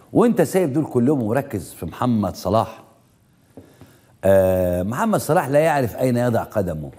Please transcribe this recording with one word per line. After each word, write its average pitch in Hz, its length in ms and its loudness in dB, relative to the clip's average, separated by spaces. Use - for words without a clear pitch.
وانت 202 280 4
سايب 160 320 0
دول 147 120 0
كلهم 123 380 0
ومركز 110 500 -4
في - 120 -12
محمد 104 500 -2
صلاح؟" - 480 -2
آه، 92 600 4
محمد 165 360 -2
صلاح 156 280 0
لا 143 120 2
يعرف 147 360 0
أين 127 220 0
يضع 117 260 0
قدمه، 80 540 -6